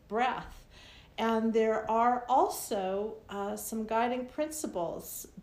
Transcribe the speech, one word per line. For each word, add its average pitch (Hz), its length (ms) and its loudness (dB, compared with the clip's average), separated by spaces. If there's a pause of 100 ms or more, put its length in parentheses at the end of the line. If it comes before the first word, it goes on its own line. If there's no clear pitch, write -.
breath. - 580 -2 (520)
And 226 360 2
there 220 360 4
are 240 380 4
also, 214 880 2 (140)
uh, 202 260 -4
some 220 300 -6
guiding 240 400 0
principles - 1040 -6 (160)